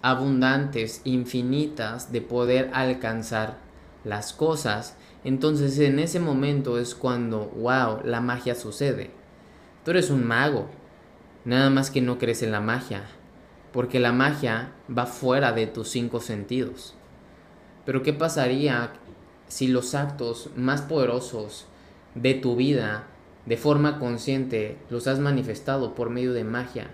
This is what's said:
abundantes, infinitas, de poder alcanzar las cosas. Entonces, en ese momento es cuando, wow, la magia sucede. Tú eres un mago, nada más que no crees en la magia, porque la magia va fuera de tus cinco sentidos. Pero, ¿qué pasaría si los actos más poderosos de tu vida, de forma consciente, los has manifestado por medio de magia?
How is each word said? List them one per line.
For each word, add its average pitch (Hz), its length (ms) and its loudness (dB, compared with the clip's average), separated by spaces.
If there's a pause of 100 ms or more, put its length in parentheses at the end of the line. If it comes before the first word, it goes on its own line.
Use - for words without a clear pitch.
abundantes, 131 1000 2
infinitas, 123 1080 -2
de 117 100 -2
poder 123 520 2
alcanzar 113 840 -2 (460)
las 107 300 -6
cosas. 143 640 -2 (280)
Entonces, 139 560 2
en 139 200 6
ese 170 200 0
momento 139 600 0
es 120 160 -4
cuando, 117 500 -2 (100)
wow, 117 480 2
la 117 180 -2
magia 123 340 -2
sucede. 113 560 -4 (760)
Tú 165 60 -2
eres 175 180 4
un 131 160 4
mago, 120 420 2 (760)
nada 131 240 6
más 135 220 4
que 135 100 2
no 123 160 0
crees 117 260 0
en 110 80 0
la 104 100 0
magia, 113 420 -2 (680)
porque 123 280 0
la 120 120 4
magia 131 600 0 (240)
va 120 100 2
fuera 127 460 2
de 113 160 0
tus 113 220 -8
cinco 120 300 -2
sentidos. 113 760 -6 (880)
Pero, 131 180 0
¿qué 151 100 2
pasaría 135 800 2 (540)
si - 200 -2
los 127 280 2
actos 139 600 -4
más 131 260 0
poderosos 123 840 -2 (480)
de 127 180 4
tu 123 220 0
vida, 117 520 0 (380)
de 113 120 0
forma 147 420 2
consciente, 120 760 -2 (120)
los 120 180 -4
has 135 120 2
manifestado 135 720 -2
por 120 160 -4
medio 123 240 -2
de 113 100 -2
magia? 120 500 -6